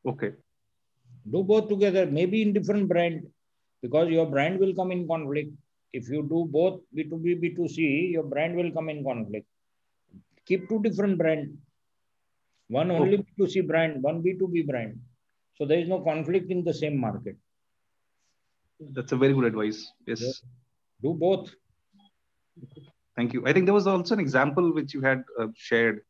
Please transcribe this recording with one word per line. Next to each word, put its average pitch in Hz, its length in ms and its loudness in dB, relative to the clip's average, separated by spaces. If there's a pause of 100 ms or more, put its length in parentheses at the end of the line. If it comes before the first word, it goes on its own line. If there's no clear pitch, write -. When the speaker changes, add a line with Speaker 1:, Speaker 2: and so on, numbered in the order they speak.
Speaker 1:
Okay. 113 260 -6 (960)
Speaker 2:
Do 175 120 0
both 214 260 2
together, 196 380 4
maybe 180 340 2
in 208 140 2
different 202 340 0
brand, 170 380 0 (560)
because 151 260 2
your 165 180 4
brand 147 320 0
will 190 160 2
come 185 180 -2
in 180 140 -4
conflict. 151 440 -4 (420)
If 123 160 -10
you 151 140 -4
do 165 280 -2
both 180 300 2 (140)
B 156 100 -4
two 156 140 -8
B, 175 160 0
B 165 200 -2
two 170 140 -2
C, 165 140 -4 (300)
your 160 100 0
brand 147 340 -2
will 175 140 0
come 156 180 -6
in 147 160 -8
conflict. 107 420 -6 (1000)
Keep 185 220 -2
two 220 140 0
different 196 360 0
brand. 160 400 0 (1080)
One 156 220 0
only 175 240 4
Speaker 1:
Okay. 196 80 2
Speaker 2:
B - 140 -14
two 190 120 2
C 190 120 2
brand, 156 420 0
one 165 200 0
B 185 160 0
two 185 100 0
B 170 140 0
brand. 120 360 -4 (580)
So 147 100 -4
there 156 120 4
is 170 100 -2
no 185 120 0
conflict 165 500 -2
in 180 140 -2
the 165 80 0
same 147 260 -2
market. 107 380 -4 (1400)
Speaker 1:
That's 135 320 -8
a 131 40 0
very 135 180 4
good 127 100 2
advice. 107 480 -2 (140)
Yes. 113 160 -6
Speaker 2:
Yes. 127 200 -6 (600)
Do 151 100 -2
both. 180 380 -2 (1700)
Speaker 1:
Thank 120 160 -2
you. 123 140 -4
I 143 60 4
think 180 140 4
there 202 80 4
was 196 120 4
also 190 280 2
an 208 60 0
example 147 540 2
which 139 180 -4
you 139 80 -6
had, 131 220 2 (160)
uh, 113 160 -2
shared. 113 560 2